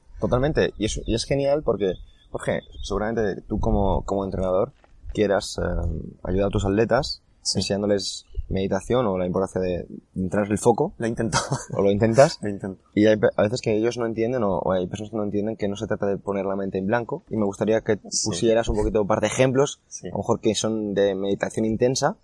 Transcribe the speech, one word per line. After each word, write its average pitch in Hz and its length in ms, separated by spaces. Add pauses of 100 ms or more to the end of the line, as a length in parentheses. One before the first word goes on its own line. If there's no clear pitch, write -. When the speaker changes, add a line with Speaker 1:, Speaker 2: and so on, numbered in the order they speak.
(220)
Speaker 1:
Totalmente. 123 560
Y 101 80
es, - 200
y - 80
es 117 120
genial 139 380
porque, 98 320 (360)
Jorge, - 300 (200)
seguramente 104 600
tú 107 180
como, 101 460
como 98 180
entrenador 92 480 (420)
quieras, 98 480
eh, 85 640
ayudar - 240
a 92 40
tus 101 140
atletas 110 560 (200)
Speaker 2:
Sí. - 180
Speaker 1:
enseñándoles 101 640 (240)
meditación 95 560
o 95 120
la 90 80
importancia 95 360
de, 90 260
de - 340
entrar 95 300
el 101 60
foco. 131 400
Speaker 2:
Lo 117 100
intento. 113 300 (180)
<laughs> - 220
Speaker 1:
O - 40
lo 98 100
intentas. 113 500
Speaker 2:
Lo 104 80
intento. 98 320 (120)
Speaker 1:
Y 104 120
hay 107 100
pe-, 110 220
a - 60
veces 113 180
que 113 160
ellos 117 200
no 117 80
entienden 113 380
o, 95 160
o - 140
hay 92 140
personas 104 240
que 113 60
no 104 60
entienden 104 320
que 101 140
no 101 80
se 107 100
trata 104 200
de 98 100
poner 98 280
la 98 120
mente 98 200
en 95 100
blanco. 120 420
Y - 80
me 107 80
gustaría 107 360
que 107 180 (100)
Speaker 2:
Sí. - 180
Speaker 1:
pusieras 113 400
un 117 80
poquito, 107 260
un 98 60
par 107 140
de 104 60
ejemplos, 131 600
Speaker 2:
Sí. - 200
Speaker 1:
a - 40
lo - 60
mejor 104 240
que 107 140
son 107 380
de 98 220
meditación 98 500
intensa, 123 580